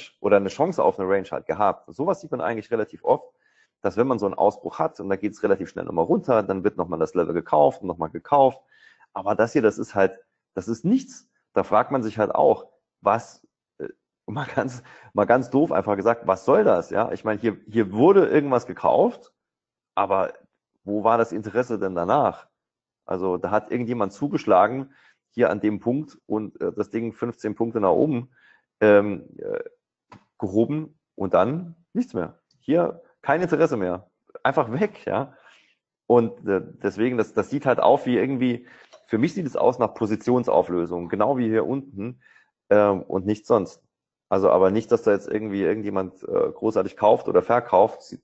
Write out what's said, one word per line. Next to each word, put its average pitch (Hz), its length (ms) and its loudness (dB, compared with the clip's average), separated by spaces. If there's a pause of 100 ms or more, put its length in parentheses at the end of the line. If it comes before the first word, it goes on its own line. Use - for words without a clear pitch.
(200)
oder 101 180 4
eine 98 100 -2
Chance 170 340 -2
auf 95 160 2
eine 95 80 -4
Range 95 240 0
halt - 140 -8
gehabt. 92 420 -2
Und - 60 -20
sowas 165 300 -4
sieht 156 80 -14
man 123 100 -6
eigentlich 107 300 -6
relativ 110 340 -6
oft, - 260 0 (520)
dass 98 160 -4
wenn 123 80 2
man 127 120 0
so 98 60 -4
einen 98 100 -2
Ausbruch - 440 0
hat 160 220 -4
und 98 100 -10
da 98 60 0
geht's 101 260 -8
relativ 98 260 0
schnell 90 160 -10
nochmal 85 220 -2
runter, 139 360 0
dann 95 220 -4
wird 104 140 -2
nochmal 85 200 -4
das 80 160 -2
Level 82 200 0
gekauft 143 480 2
und 95 60 -10
nochmal 82 200 -6
gekauft. 135 500 2 (540)
Aber 101 220 -4
das 110 180 2
hier, 147 100 2
das 104 160 4
ist - 160 -10
halt, 98 240 2 (360)
das 92 120 -10
ist 113 180 -6
nichts. 247 440 -2 (240)
Da 98 100 0
fragt 107 280 0
man 135 120 -2
sich 107 160 -6
halt 104 160 0
auch, 139 340 2 (340)
was, - 440 -2 (320)
äh, - 100 -10 (380)
mal 127 200 -8
ganz, 123 360 -6 (300)
mal 101 140 2
ganz 123 240 2
doof 143 220 2
einfach 98 240 0
gesagt, 110 300 -2
was 95 200 -2
soll 214 180 4
das? 92 240 2
Ja, 98 240 -2
ich 104 100 -10
meine, 107 160 -4
hier, 107 200 -4 (100)
hier 104 240 0
wurde 165 340 6
irgendwas 139 400 0
gekauft, - 640 0 (640)
aber 95 380 -2 (520)
wo 101 200 -4
war 113 140 4
das 113 140 0
Interesse 110 460 -4
denn 95 160 -4
danach? 98 540 0 (560)
Also 90 340 -4
da 92 120 -6
hat 107 200 -2
irgendjemand 117 420 -4
zugeschlagen 123 800 0 (380)
hier 117 180 2
an 90 120 -2
dem 107 200 -2
Punkt 139 460 -6
und, 107 340 -6
äh, 101 120 -4
das 101 180 -6
Ding 113 240 -6
fünfzehn 113 400 -8
Punkte 117 260 -4
nach 95 120 4
oben, 131 380 0 (500)
ähm, 104 480 4 (100)
äh, - 260 -8 (760)
gehoben 117 600 -2 (160)
und 98 180 -6
dann 151 420 0 (200)
nichts 240 180 -4
mehr. 90 260 -6 (200)
Hier - 440 0 (200)
kein 156 180 0
Interesse 156 380 0
mehr. 92 320 -6 (320)
Einfach 131 280 0
weg, 202 360 -6
ja. - 260 -4 (720)
Und, 117 400 2
äh, 98 140 0 (220)
deswegen, 107 340 -2
das, 110 160 -4
das - 160 -4
sieht 139 160 -6
halt 131 160 0
auf 131 240 4
wie 123 140 0
irgendwie, 127 500 -2 (380)
für 113 100 -2
mich 151 160 0
sieht 175 140 -6
es 120 100 -6
aus 127 220 2
nach 113 160 -2
Positionsauflösung, 90 1120 -2
genau 107 300 -2
wie 117 100 -2
hier 110 180 0
unten, 123 540 -8 (480)
ähm, 104 340 4
und 95 220 -6
nichts 104 240 -4
sonst. 104 340 0 (460)
Also, 98 220 2
aber 92 200 4
nicht, 110 220 -2
dass 117 100 2
da 107 100 2
jetzt 101 160 -2
irgendwie 104 340 -4
irgendjemand, 98 600 -4
äh, - 300 -2
großartig 104 440 -4
kauft 110 320 2
oder - 140 4
verkauft. 113 600 2
Sieht, - 220 -20